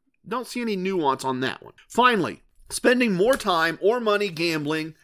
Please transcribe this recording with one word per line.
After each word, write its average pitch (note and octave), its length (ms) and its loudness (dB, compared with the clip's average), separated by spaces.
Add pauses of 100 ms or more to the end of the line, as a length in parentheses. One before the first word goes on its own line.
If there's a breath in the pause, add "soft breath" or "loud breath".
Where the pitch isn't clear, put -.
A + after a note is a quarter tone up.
(280)
Don't A#3 200 -6
see A#3+ 140 -6
any A3+ 140 -2
nuance F3+ 480 0
on C3 180 -4
that B2+ 220 -6
one. - 100 -20 (140)
Finally, A3 540 2 (280)
spending B3 440 2
more A3 240 4
time E3 440 0
or A3 180 2
money G#3 300 0
gambling D#3 760 -4